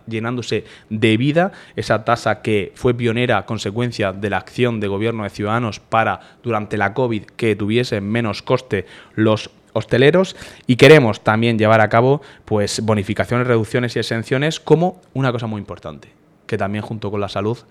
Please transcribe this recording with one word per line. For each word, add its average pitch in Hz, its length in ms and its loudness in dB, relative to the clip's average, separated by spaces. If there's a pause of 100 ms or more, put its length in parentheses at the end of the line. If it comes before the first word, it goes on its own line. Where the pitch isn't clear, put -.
llenándose 113 580 -6 (240)
de 110 260 2
vida, 147 360 0 (240)
esa 113 280 -2
tasa 113 380 -2
que 101 320 -2
fue 123 220 0
pionera 120 420 0
a 92 80 -4
consecuencia 110 640 -4
de 98 200 -6
la 95 60 -2
acción 117 420 -4
de 104 80 -4
gobierno 107 380 -4
de 98 40 -6
Ciudadanos 107 500 -4
para, 110 420 -2 (200)
durante 107 360 -4
la 101 180 0
covid, 117 300 -2 (100)
que 110 200 0
tuviesen 104 540 -2
menos 110 320 -2
coste - 460 -2 (260)
los 107 380 0 (220)
hosteleros. 147 640 2 (300)
Y 127 120 2
queremos 135 460 8
también 113 360 2
llevar 110 220 6
a 107 80 4
cabo, 127 340 2 (220)
pues, 104 340 -2
bonificaciones, 107 640 0
reducciones 120 500 0
y 120 40 -2
exenciones 131 600 -2
como 170 420 2 (120)
una 131 180 0
cosa 117 140 -4
muy 107 140 -6
importante, - 580 -14 (300)
que 110 100 0
también 101 240 -2
junto 104 300 -8
con 104 80 -4
la 101 80 -4
salud 107 300 -4 (140)